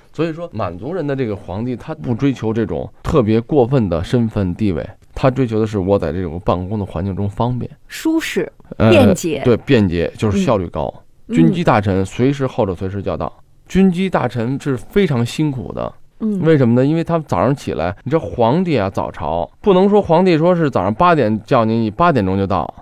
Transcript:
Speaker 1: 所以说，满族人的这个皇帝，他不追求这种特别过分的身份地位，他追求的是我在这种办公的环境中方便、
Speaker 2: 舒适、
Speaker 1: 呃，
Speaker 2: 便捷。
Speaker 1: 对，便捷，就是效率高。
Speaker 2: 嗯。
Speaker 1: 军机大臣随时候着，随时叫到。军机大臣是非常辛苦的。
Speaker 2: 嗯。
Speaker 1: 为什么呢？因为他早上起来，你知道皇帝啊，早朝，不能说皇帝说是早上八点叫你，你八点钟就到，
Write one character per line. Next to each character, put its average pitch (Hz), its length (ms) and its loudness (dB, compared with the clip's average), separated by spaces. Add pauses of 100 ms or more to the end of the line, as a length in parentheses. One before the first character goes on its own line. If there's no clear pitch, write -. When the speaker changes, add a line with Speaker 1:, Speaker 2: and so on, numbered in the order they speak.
(120)
Speaker 1:
所 151 120 -4
以 170 80 -4
说， 156 200 -12
满 92 260 -6
族 147 160 -8
人 170 100 -4
的 139 120 -4
这 131 100 -2
个 104 80 -4
皇 95 320 -8
帝， 127 80 -4
他 156 220 -10
不 123 180 -4
追 135 180 0
求 110 200 -4
这 110 120 0
种 78 240 -6 (140)
特 - 180 2
别 110 200 2
过 127 260 2
分 123 220 2
的 85 160 -2
身 120 240 0
份 95 260 -2
地 104 180 -2
位， 67 160 -6 (280)
他 139 120 0
追 131 160 0
求 113 140 -2
的 110 80 0
是 107 140 -2
我 98 180 2
在 78 140 -4
这 92 100 -4
种 87 220 -8
办 90 240 -2
公 107 100 -6
的 98 80 -4
环 - 180 -6
境 98 100 -4
中 101 140 -4
方 120 300 -4
便、 - 100 -8 (200)
Speaker 2:
舒 320 320 -2
适、 - 300 -4 (260)
Speaker 1:
呃， - 120 2
Speaker 2:
便 302 280 6
捷。 151 280 -4
Speaker 1:
对， 120 120 4
便 113 300 2
捷， 85 300 -2
就 110 140 -2
是 101 80 0
效 147 180 2
率 90 120 -4
高。 71 260 -6 (320)
Speaker 2:
嗯。 220 80 -8
Speaker 1:
军 165 180 4
机 175 120 -2
大 123 160 4
臣 95 260 0
随 131 260 0
时 139 140 -4
候 123 180 -2
着， 95 80 -2
随 95 160 -6
时 98 140 -8
叫 87 140 -4
到。 76 140 -6 (360)
军 190 240 4
机 185 180 -2
大 151 200 0
臣 123 320 -4
是 139 160 -2
非 202 280 0
常 120 220 0
辛 151 240 -2
苦 120 220 -8
的。 58 200 -8 (280)
Speaker 2:
嗯。 208 200 -4
Speaker 1:
为 160 160 4
什 131 100 4
么 120 140 4
呢？ 135 60 4
因 151 80 2
为 165 80 0
他 165 160 -2
早 107 220 -2
上 117 120 2
起 113 200 -6
来， 80 220 -4 (100)
你 123 60 -8
知 160 60 2
道 - 80 -2
皇 123 380 2
帝 165 160 0
啊， 98 100 0
早 82 220 -4
朝， 82 400 -4 (100)
不 196 140 4
能 190 160 4
说 208 100 4
皇 175 240 4
帝 175 140 4
说 175 160 4
是 160 160 0
早 107 120 0
上 101 120 0
八 175 220 4
点 110 260 2
叫 120 220 2
你， 113 160 2
你 110 100 0
八 170 220 2
点 117 120 2
钟 95 140 0
就 98 80 0
到， 87 360 -2